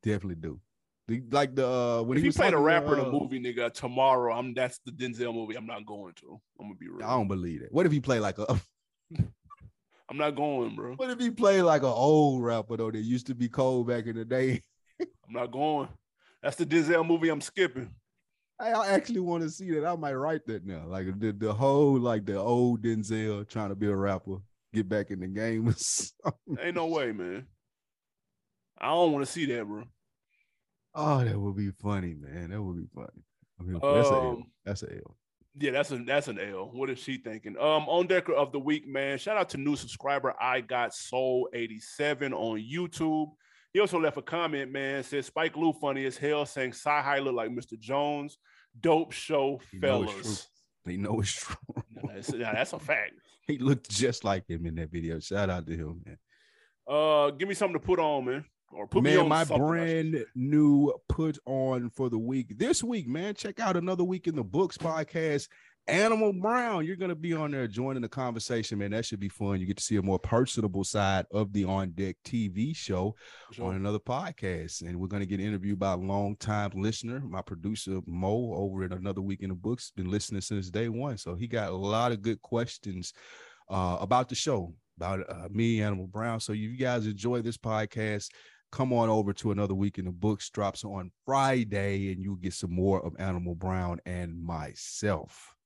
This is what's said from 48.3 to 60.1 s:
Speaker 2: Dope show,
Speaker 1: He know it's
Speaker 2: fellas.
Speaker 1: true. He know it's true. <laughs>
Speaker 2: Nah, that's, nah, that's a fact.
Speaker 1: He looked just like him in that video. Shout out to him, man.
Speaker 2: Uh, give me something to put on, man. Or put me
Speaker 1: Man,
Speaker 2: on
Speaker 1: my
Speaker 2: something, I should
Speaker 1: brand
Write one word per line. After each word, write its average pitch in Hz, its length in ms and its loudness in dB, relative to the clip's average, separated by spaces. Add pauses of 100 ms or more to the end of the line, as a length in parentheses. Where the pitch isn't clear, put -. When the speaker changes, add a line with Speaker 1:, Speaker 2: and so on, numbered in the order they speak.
Speaker 2:
Dope 165 320 4
show, 139 480 0 (120)
Speaker 1:
He 95 60 -14
know 127 260 2
it's 107 80 -4
Speaker 2:
fellas. 98 360 -8 (360)
Speaker 1:
true. 90 80 -6
He 90 60 -4
know 104 220 0
it's 98 120 0
true. - 240 -8 (200)
<laughs> - 60 -8 (120)
Speaker 2:
Nah, - 180 -10
that's, 101 200 -8
nah, 113 200 -2
that's 120 200 0
a - 80 -8
fact. 143 320 -2 (340)
Speaker 1:
He 147 120 0
looked 131 300 2
just 117 360 0
like 98 240 0
him 85 180 -4
in 82 100 -4
that 80 140 -6
video. 82 300 -4
Shout 98 300 0
out 87 180 -2
to 80 80 -4
him, 82 280 -8
man. 73 140 -16 (680)
Speaker 2:
Uh, 147 420 4
give 143 180 -4
me 202 60 -2
something 180 260 0
to - 60 -20
put 185 140 4
on, 147 240 2
man. 131 200 -2 (300)
Or 101 140 -10
put 127 160 6
me 147 80 6
Speaker 1:
Man, 151 80 8
Speaker 2:
on 151 80 6
Speaker 1:
my 160 160 6
Speaker 2:
something, 151 100 -2
I - 20 6
should 147 120 4
Speaker 1:
brand 165 460 0